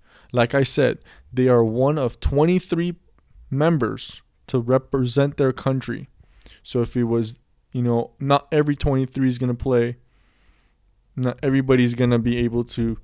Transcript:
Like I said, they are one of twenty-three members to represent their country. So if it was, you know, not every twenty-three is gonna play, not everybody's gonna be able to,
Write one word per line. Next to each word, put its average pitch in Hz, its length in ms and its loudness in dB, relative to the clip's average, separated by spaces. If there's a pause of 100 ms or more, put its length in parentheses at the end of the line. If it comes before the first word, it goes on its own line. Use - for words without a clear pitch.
(320)
Like 117 220 0
I 139 100 2
said, 123 360 0 (340)
they 127 140 2
are 120 160 6
one 127 340 0
of 127 220 -4
twenty-three 170 760 0 (540)
members 135 720 -2 (260)
to 131 120 -2
represent 131 760 0
their 131 160 2
country. 135 560 -6 (540)
So - 180 -2
if 117 140 -4
it 120 100 0
was, 117 300 -2 (360)
you 127 100 -4
know, 117 380 0
not 139 320 0
every 147 240 2
twenty-three 135 520 -2
is 127 100 0
gonna 123 160 -2
play, 120 440 0 (1160)
not 127 260 -4
everybody's 131 520 2
gonna 120 260 2
be 120 180 0
able 120 280 -2
to, 113 380 -4